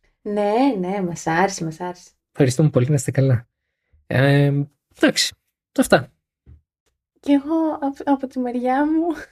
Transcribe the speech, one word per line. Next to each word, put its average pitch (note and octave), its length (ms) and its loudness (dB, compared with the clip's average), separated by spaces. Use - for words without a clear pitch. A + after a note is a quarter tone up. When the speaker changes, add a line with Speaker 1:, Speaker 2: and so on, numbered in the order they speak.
Speaker 1:
Ναι, G#3 300 -2
ναι, F#3 240 -4
μας E3+ 240 -6
άρεσε, E3+ 380 0
μας D#3+ 160 -8
άρεσε. F3+ 300 -12
Speaker 2:
Ευχαριστούμε C#3+ 400 2
πολύ, B2+ 180 2
να D3 60 2
είστε - 160 -2
καλά. C3 380 0
Ε, C#3+ 460 2
εντάξει, - 340 0
αυτά. F3 340 2
Speaker 1:
Και C#4+ 120 0
εγώ D#4 480 0
απ-, C#4 280 -6
από C4+ 180 0
τη C4 120 -10
μεριά B3+ 480 0
μου D#4+ 200 0